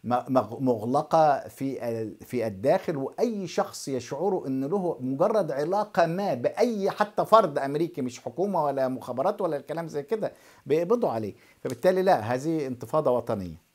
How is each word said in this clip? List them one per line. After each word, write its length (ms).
م-، 360
مغ-، 200
مغلقة 880
في 420
ال-، 260
في 220
الداخل، 500
وأي 500
شخص 400
يشعر 600
إن 160
له 360
مجرد 520
علاقة 540
ما 280
بأي 560
حتى 360
فرد 320
أمريكي، 440
مش 180
حكومة 440
ولا 240
مخابرات 540
ولا 160
الكلام 300
زي 160
كده، 300
بيقبضوا 440
عليه. 240
فبالتالي 400
لا، 180
هذه 480
انتفاضة 440
وطنية. 500